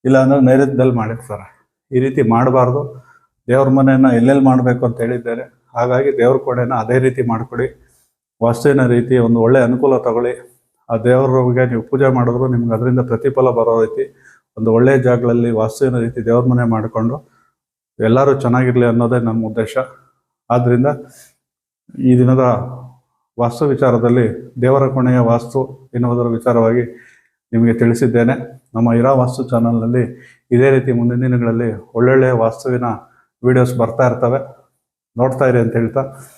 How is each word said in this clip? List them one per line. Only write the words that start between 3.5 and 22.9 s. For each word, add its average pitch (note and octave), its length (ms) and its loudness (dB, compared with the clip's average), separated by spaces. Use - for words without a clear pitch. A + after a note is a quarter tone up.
ಮನೆಯನ್ನ C3+ 440 4
ಎಲ್ಲೆಲ್ಲಿ C3 300 2
ಮಾಡ್ಬೇಕು B2+ 420 2
ಅಂತ A#2+ 160 -4
ಹೇಳಿದ್ದೇನೆ. A#2 400 -6
ಹಾಗಾಗಿ B2+ 420 0
ದೇವ್ರ B2 200 2
ಕೋಣೆನ B2 360 -4
ಅದೇ A#2+ 260 0
ರೀತಿ B2+ 220 -2
ಮಾಡ್ಕೊಳ್ಳಿ. A#2+ 720 -6
ವಾಸ್ತುವಿನ B2+ 440 2
ರೀತಿ A#2+ 300 2
ಒಂದು A#2 220 2
ಒಳ್ಳೆ B2 240 4
ಅನುಕೂಲ B2+ 340 0
ತಗೊಳ್ಳಿ. A#2+ 640 -6
ಆ A#2 80 -2
ದೇವ್ರಿಗೆ B2+ 720 2
ನೀವು A#2 120 -4
ಪೂಜೆ C3+ 260 0
ಮಾಡಿದ್ರು B2 400 0
ನಿಮ್ಗೆ A#2+ 280 -2
ಅದರಿಂದ B2 240 0
ಪ್ರತಿಫಲ B2 500 0
ಬರೋ A2+ 360 0
ರೀತಿ - 300 -8
ಒಂದು A2 160 0
ಒಳ್ಳೆ B2+ 260 4
ಜಾಗಗಳಲ್ಲಿ A#2+ 520 0
ವಾಸ್ತುವಿನ A2+ 460 -2
ರೀತಿ A#2 280 -6
ದೇವ್ರ A#2 200 2
ಮನೆ B2 240 0
ಮಾಡ್ಕೊಂಡು A2+ 600 -4
ಎಲ್ಲರೂ B2+ 400 2
ಚೆನ್ನಾಗಿರ್ಲಿ B2 460 0
ಅನ್ನೋದೇ A#2+ 340 0
ನಮ್ಮ A2+ 280 -4
ಉದ್ದೇಶ. G#2+ 300 -6
ಆದ್ರಿಂದ B2 360 2
ಈ B2+ 200 4
ದಿನದ B2+ 200 2